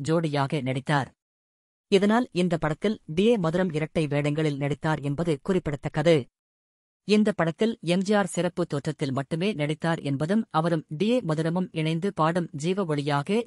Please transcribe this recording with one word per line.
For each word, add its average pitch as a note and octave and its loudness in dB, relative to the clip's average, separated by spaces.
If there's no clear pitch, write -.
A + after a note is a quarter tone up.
ஜோடியாக D3 0
நடித்தார். C3+ 0
இதனால் G#3 4
இந்த F3 0
படத்தில் D#3+ -2
டி E3 0
ஏ A#3+ 6
மதுரம் F3 0
இரட்டை D#3 -2
வேடங்களில் D3 0
நடித்தார் D3 -2
என்பது C#3+ -2
குறிப்பிடத்தக்கது. D#3+ 0
இந்த G#3 4
படத்தில் F3+ 0
எம் F3+ 2
ஜி G3+ 2
ஆர் G3+ 2
சிறப்பு E3+ -2
தோற்றத்தில் C#3+ -4
மட்டுமே D#3+ -2
நடித்தார் D3+ -2
என்பதும், D#3 0
அவரும் D#3+ 0
டி D#3 0
ஏ B3 2
மதுரமும் D#3+ -2
இணைந்து E3 -2
பாடும் E3 0
ஜீவ F#3 -2
ஒளியாக D3 -2